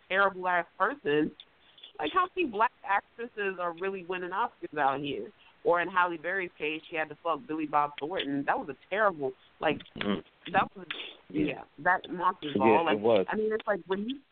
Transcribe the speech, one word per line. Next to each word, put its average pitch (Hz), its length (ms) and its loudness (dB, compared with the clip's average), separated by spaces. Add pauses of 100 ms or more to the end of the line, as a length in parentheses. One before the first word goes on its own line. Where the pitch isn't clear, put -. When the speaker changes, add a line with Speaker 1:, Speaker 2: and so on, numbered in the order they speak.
(100)
Speaker 1:
terrible-ass 185 560 2 (100)
person, 180 540 0 (680)
like, 302 140 -4
how 370 240 2
many 359 120 0
black 226 240 0 (120)
actresses 202 760 -4
are 175 140 -2
really 190 320 -6
winning 180 260 -6
Oscars 185 480 -6
out 139 220 2
here? 127 320 -6 (320)
Or 170 160 6
in 170 80 0
Halle 180 300 2
Berry's 175 400 -4
case, 156 320 -4
she 170 60 -8
had 156 120 -2
to 147 80 -14
fuck 147 300 -4
Billy 156 180 -4
Bob 147 340 2
Thornton. 143 460 -4
That 165 140 2
was 269 100 -8
a 135 80 -10 (140)
terrible, 180 420 2 (280)
like, 151 200 0 (200)
Speaker 2:
Mm. 98 220 0 (300)
Speaker 1:
that 196 240 0
was, 185 100 -14 (440)
Speaker 2:
Yeah. 151 160 0
Speaker 1:
yeah, 127 160 -6 (160)
that 180 320 2
Monsters 175 440 -2
Speaker 3:
Yeah, - 40 2
Speaker 1:
Ball. 131 220 8
Speaker 3:
it 170 40 2
Speaker 1:
Like, 160 140 2
Speaker 3:
was. 117 320 4
Speaker 1:
I 190 60 -2
mean, 214 140 0
it's 220 160 -4
like, 202 200 0
when 196 200 -2
you 269 140 -8 (120)